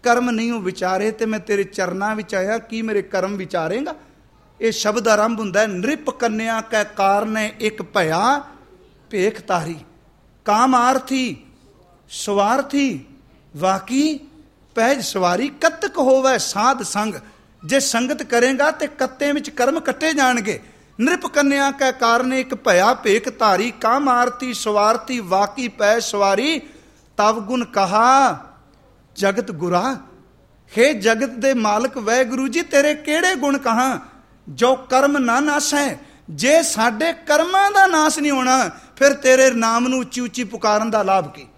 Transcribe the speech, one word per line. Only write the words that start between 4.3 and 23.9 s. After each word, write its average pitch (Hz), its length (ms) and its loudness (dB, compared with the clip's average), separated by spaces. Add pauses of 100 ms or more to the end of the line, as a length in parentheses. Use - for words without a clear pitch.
ਇਹ 226 120 0
ਸ਼ਬਦ 214 360 -2
ਆਰੰਭ 214 320 2
ਹੁੰਦਾ 202 200 -2
ਹੈ, 220 60 4
"ਨਿਰਪ 220 440 -4
ਕੰਨਿਆ 226 500 -4
ਕੈ 220 240 -2
ਕਾਰਨੈ 208 680 0 (100)
ਇੱਕ 214 220 -4
ਭਇਆ 196 600 0 (680)
ਭੇਖ 214 300 -2
ਤਾਰੀ, 165 360 -4 (680)
ਕਾਮ 240 300 2
ਆਰਥੀ 254 600 0 (720)
ਸਵਾਰਥੀ 233 960 -2 (520)
ਵਾਕੀ 240 640 -2 (540)
ਪਹਿਜ 247 260 2
ਸਵਾਰੀ, 185 480 -2
ਕਤਕ 320 500 -2
ਹੋਵੇ 262 400 4
ਸਾਧ 240 440 -2
ਸੰਗ।" 208 320 -4 (500)
ਜੇ 262 160 0
ਸੰਗਤ 269 420 -2
ਕਰੇਗਾ 262 480 2
ਤੇ 302 160 -4
ਕੱਤੇ 285 460 -4
ਵਿੱਚ 294 180 -4
ਕਰਮ 269 300 0
ਕੱਟੇ 311 320 -2
ਜਾਣਗੇ। 240 480 0 (400)
"ਨਿਰਪ 339 260 0
ਕੰਨਿਆ 277 440 2
ਕੈ 269 200 0
ਕਾਰਨੇ 254 500 0
ਇੱਕ 262 140 -6
ਭਇਆ 202 400 4
ਭੇਖ - 440 -2
ਧਾਰੀ, 214 420 2
ਕਾਮ 262 280 0